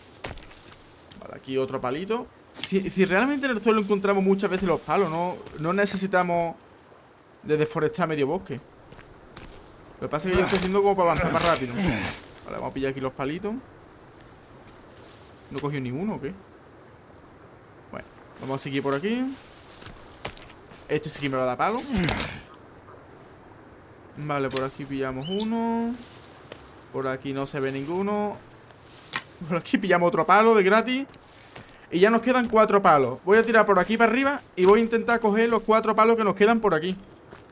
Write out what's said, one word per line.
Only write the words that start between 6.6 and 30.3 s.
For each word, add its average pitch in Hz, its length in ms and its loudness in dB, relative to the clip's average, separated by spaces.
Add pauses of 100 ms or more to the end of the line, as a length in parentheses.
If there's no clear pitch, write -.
de 151 140 0
deforestar 151 520 -2
medio 143 180 0
bosque. 156 320 -4 (1400)
Lo 127 80 -8
que - 0 -
pasa 156 180 -4
es 185 60 -2
que 180 80 2
yo 185 40 4
estoy 185 140 0
haciendo 185 240 0
como 196 140 2
para 175 160 2
avanzar 156 200 -2
más 165 120 0
rápido. 135 300 0
Vale, 117 840 -6
vamos 131 160 -8
a - 20 -10
pillar 135 160 -4
aquí 135 100 -8
los 131 120 -4
palitos. 175 420 -6 (2000)
¿No 139 60 -8
he - 20 -8
cogido 143 200 -4
ninguno 147 360 -6
o 127 40 -12
qué? 165 140 -10 (1600)
Bueno, - 140 -14 (340)
vamos 135 200 -6
a - 40 -10
seguir 139 180 -4
por 139 140 -2
aquí. 240 360 -4 (1600)
Este 151 200 -4
sí - 120 -8
que 143 80 -4
me 135 80 -4
va 127 80 0
a - 20 0
dar 123 100 -2
palo. 185 220 -2 (2500)
Vale, 143 320 -4
por 131 160 -4
aquí 135 200 -10
pillamos 135 440 -6
uno. 226 680 -2 (960)
Por 131 140 -6
aquí 131 260 -6
no 139 140 -4
se 143 140 -8
ve 135 100 -2
ninguno. 196 680 -4 (1080)
Por 170 120 -2
aquí 196 200 0
pillamos 175 300 4
otro 165 180 0
palo 220 300 6